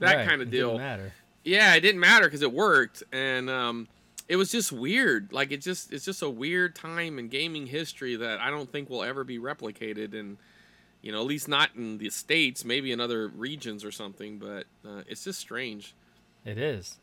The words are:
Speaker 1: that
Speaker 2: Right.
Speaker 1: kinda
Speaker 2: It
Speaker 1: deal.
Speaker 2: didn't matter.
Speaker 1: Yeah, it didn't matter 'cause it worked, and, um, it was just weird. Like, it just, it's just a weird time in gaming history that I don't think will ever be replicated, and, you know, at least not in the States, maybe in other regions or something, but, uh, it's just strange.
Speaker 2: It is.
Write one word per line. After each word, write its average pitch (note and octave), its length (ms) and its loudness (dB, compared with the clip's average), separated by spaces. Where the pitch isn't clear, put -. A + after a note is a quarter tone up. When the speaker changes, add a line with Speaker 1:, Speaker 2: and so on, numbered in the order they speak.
Speaker 1:
that F3 200 6
Speaker 2:
Right. - 20 0
Speaker 1:
kinda C3+ 240 2
Speaker 2:
It A#2 40 -6
Speaker 1:
deal. B2 220 2
Speaker 2:
didn't A2+ 40 0
matter. A2+ 380 -6
Speaker 1:
Yeah, F#3+ 320 8
it D#3+ 40 6
didn't F#3+ 200 4
matter F#3+ 300 10
'cause C#3+ 120 -2
it B2+ 100 4
worked, D3+ 500 4
and, C3 380 0
um, A#2 380 -2
it F3 80 2
was F#3+ 160 2
just A3+ 200 0
weird. C3+ 600 2
Like, C#3 200 0
it C#3+ 100 -4
just, - 300 -8
it's C#3 120 -8
just F#3+ 180 -6
a D3 80 -2
weird E3 460 -2
time E3 420 -6
in A#2 100 -8
gaming D3 400 -4
history C3+ 480 -6
that A2 240 -4
I B2 100 -2
don't D3 220 -6
think C#3+ 180 -8
will A#2 140 -4
ever C3 200 -6
be B2 140 -8
replicated, G#2+ 760 -8
and, G#2 240 -12
you G#2+ 100 -10
know, G#2+ 80 -4
at A#2+ 60 -2
least D3 220 -6
not D3 280 2
in A2 220 -8
the A2 120 -8
States, D3+ 540 -2
maybe C3 280 -2
in A#2 80 -4
other A#2 280 -2
regions A#2 560 -10
or G#2 80 -12
something, G#2 460 -14
but, G2+ 280 -12
uh, G2+ 240 -16
it's - 160 -14
just F#3+ 160 -10
strange. A#2 540 -10
Speaker 2:
It A2 140 -8
is. B2 440 -4